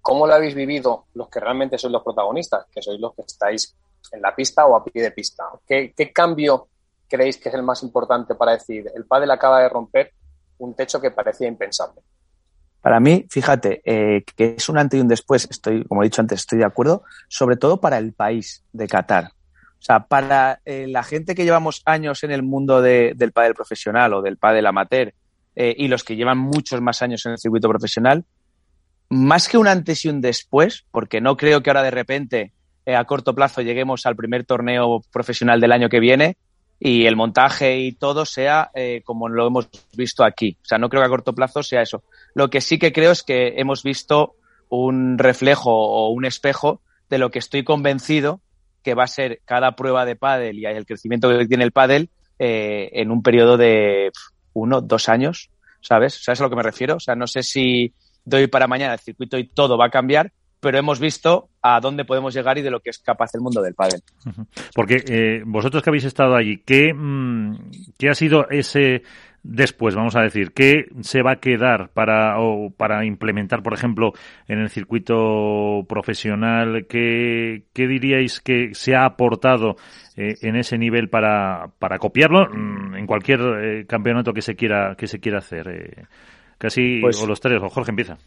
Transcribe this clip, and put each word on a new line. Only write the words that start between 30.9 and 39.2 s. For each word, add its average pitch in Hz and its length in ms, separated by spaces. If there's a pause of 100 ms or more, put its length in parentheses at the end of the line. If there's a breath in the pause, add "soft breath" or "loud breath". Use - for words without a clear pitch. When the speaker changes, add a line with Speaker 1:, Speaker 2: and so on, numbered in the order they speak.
Speaker 2:
porque 110 300
no 135 160
creo 147 260
que 139 80
ahora 139 120
de 131 80
repente, 123 640 (340)
eh, 127 80
a 120 100
corto 135 300
plazo 135 260
lleguemos 123 460
al 120 100
primer 117 280
torneo 120 580 (100)
profesional 120 480
del 117 120
año 120 160
que 120 100
viene 135 380 (420)
y 120 280
el 113 100
montaje 131 640
y 131 140
todo 143 320
sea, 147 500
eh, 123 300
como 113 240